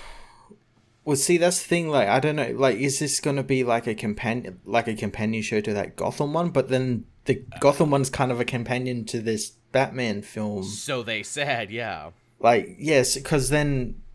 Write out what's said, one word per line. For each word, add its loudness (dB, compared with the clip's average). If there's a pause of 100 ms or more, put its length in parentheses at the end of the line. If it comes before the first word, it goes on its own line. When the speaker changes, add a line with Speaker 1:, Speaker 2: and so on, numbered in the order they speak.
(1040)
Speaker 1:
well, 2
see, 4
that's 4
the -10
thing, 2
like, 4
I 4
don't 2
know, -2
like, 4
is 0
this -2
gonna 0
be, 2
like, 0
a -2
companion, -4
like, 0
a -2
companion -2
show 0
to -4
that -4
Gotham -2
one? 0
But 0
then 0 (180)
the 0 (100)
Speaker 2:
Uh. -16
Speaker 1:
Gotham 4
one's 2
kind 0
of -2
a -2
companion -4
to -4
this -4 (180)
Batman 0
film. -6
Speaker 2:
So -6
they -4
said, -4
yeah. -8 (300)
Speaker 1:
Like, 4
yes, 4
'cause 2
then, 0 (180)